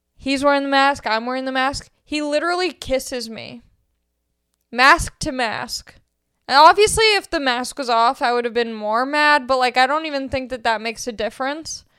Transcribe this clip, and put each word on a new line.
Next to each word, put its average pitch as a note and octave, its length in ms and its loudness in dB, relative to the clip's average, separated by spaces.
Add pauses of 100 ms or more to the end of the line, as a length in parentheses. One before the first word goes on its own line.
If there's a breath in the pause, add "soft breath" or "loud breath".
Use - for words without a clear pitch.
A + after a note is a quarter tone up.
(180)
he's C4+ 260 -4
wearing C#4+ 200 2
the C#4 60 -6
mask, C#4 380 0
I'm A3 180 -2
wearing C4 200 -6
the C4 80 -6
mask. C4 360 -4 (140)
He D4+ 180 -4
literally E4 520 -2
kisses C4 560 -6
me. A3 320 -16 (1080)
Mask C#4 500 2
to D#4 120 -6
mask. B3 640 -6 (500)
And C4 120 2
obviously, F#4 480 6 (100)
if - 140 -2
the E4 100 0
mask B3 380 -2
was C4 120 -4
off, A#3 320 2
I A#3+ 120 2
would A#3+ 100 0
have A#3 100 -6
been A3+ 200 -2
more A3 320 -2
mad. D4 420 2
But, C4 100 2
like, B3+ 200 0
I C4 100 6
don't D#4 180 -2
even C#4 220 -6
think C4 220 -6
that B3 160 -8
that A3 160 -2
makes A3+ 260 -10
a A#3+ 60 -6
difference. C4 720 -8 (140)